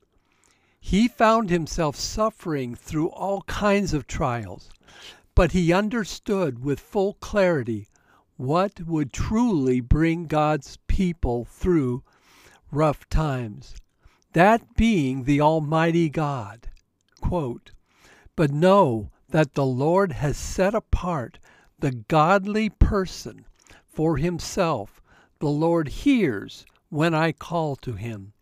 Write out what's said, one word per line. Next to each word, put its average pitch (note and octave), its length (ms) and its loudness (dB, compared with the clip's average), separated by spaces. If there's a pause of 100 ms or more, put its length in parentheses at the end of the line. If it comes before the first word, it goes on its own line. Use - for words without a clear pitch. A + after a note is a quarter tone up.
(800)
He G#3+ 300 2
found A3+ 420 2
himself E3 460 -2
suffering D3+ 800 -6
through D#3 320 -4
all F#3+ 340 -6
kinds G3+ 500 0
of D3 140 -4
trials, A#2+ 640 -6 (640)
but F3 160 4
he E3+ 220 2
understood F#3+ 920 -2
with C#3 140 -2
full G3 360 -4
clarity C3+ 760 -2 (480)
what E3+ 460 -2
would D#3 300 -4
truly E3 680 0
bring E3 460 2
God's D3+ 600 -2
people C#3 580 0
through C3+ 600 -2 (640)
rough D3 380 -2
times, C3 680 -2 (580)
that G#3 440 4
being C#3+ 480 2
the C#3+ 160 2
Almighty D#3+ 680 2
God. C#3 640 -6 (500)
Quote, D3 520 -4 (640)
"But D3 160 2
know D3+ 580 4 (200)
that D#3 240 0
the C#3 120 0
Lord D#3 460 2
has A#2+ 240 -2
set - 360 -2
apart F3 680 -4 (400)
the C#3+ 100 0
godly F#3+ 800 2
person D#3+ 720 -2 (440)
for D#3+ 300 0
himself. D#3+ 840 -4 (380)
The D3 100 0
Lord D#3+ 380 0
hears G3 760 0 (240)
when E3 240 0
I D#3+ 200 0
call D#3+ 440 -6
to B2 180 -10
him." G2+ 480 -12